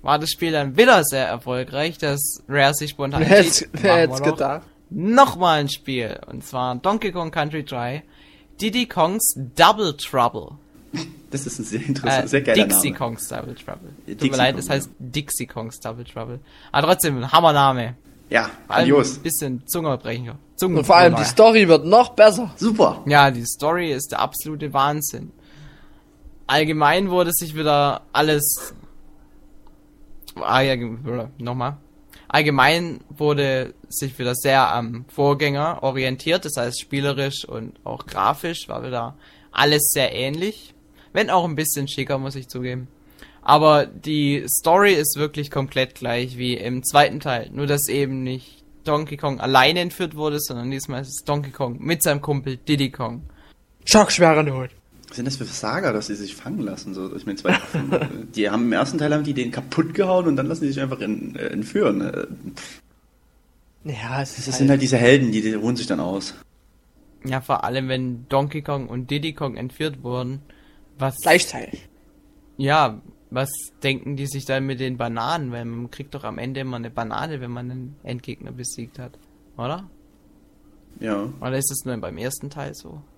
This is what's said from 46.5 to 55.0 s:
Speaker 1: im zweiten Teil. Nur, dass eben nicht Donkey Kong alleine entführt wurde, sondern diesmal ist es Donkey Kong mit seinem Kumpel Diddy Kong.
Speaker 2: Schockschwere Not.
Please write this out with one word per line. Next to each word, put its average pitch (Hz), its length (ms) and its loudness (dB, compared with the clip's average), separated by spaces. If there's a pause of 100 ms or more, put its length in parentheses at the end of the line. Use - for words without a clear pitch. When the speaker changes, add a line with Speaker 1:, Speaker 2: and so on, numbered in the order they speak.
Speaker 1:
im 123 280 -6
zweiten 147 380 4
Teil. 123 320 -4
Nur, 143 140 -4
dass 143 220 -2
eben 135 360 -2
nicht 127 400 -10 (200)
Donkey 151 320 -2
Kong 139 240 -4
alleine 135 400 4
entführt 175 360 -6
wurde, 147 240 -4
sondern 123 300 -8
diesmal 135 320 -8
ist 131 60 -12
es - 160 -12
Donkey 147 280 -4
Kong 127 280 -6
mit 156 220 -2
seinem 143 180 0
Kumpel 139 360 -4
Diddy 139 340 0
Kong. 120 320 -8 (640)
Speaker 2:
Schockschwere 170 600 6
Not. 131 260 -6 (380)